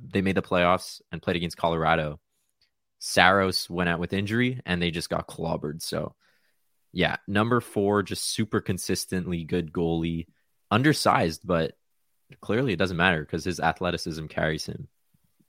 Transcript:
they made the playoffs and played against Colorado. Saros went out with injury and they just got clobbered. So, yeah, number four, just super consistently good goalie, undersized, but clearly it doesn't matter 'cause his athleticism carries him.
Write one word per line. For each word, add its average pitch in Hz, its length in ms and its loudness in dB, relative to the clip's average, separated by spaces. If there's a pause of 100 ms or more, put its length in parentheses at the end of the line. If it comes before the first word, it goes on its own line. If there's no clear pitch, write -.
they 98 200 -2
made 92 140 2
the 92 40 0
playoffs 90 640 2 (100)
and 82 80 -8
played 90 160 0
against 85 220 -4
Colorado. 80 600 2 (800)
Saros 95 680 4
went 87 220 0
out 85 100 -2
with 87 140 -4
injury 117 500 -2
and 87 160 -2
they 87 100 0
just 82 200 -4
got 82 180 -4
clobbered. 80 540 -6
So, 80 320 -6 (800)
yeah, 85 240 0 (100)
number 113 340 2
four, 101 420 0
just 95 220 -6
super - 380 -2
consistently 90 800 -4
good 85 280 -2
goalie, 82 560 -2 (420)
undersized, 110 760 2
but 82 300 0 (640)
clearly 117 320 0
it 82 60 -2
doesn't 92 180 0
matter 85 280 4
'cause 80 200 -6
his 87 160 -4
athleticism 80 680 -2
carries 78 380 -2
him. - 240 -12 (600)